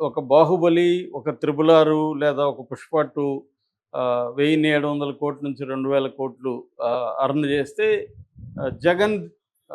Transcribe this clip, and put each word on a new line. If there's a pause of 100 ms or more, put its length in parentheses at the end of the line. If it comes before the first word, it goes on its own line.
ఒక
బాహుబలి,
ఒక
త్రిబుల్
ఆర్
లేదా
ఒక
పుష్ప
టూ, (540)
ఆ,
వెయ్యిన్ని
ఏడు
వందల
కోట్ల
నుంచి
రెండు
వేల
కోట్లు, (180)
ఆ,
అర్న్
చేస్తే, (520)
ఆ,
జగన్ (460)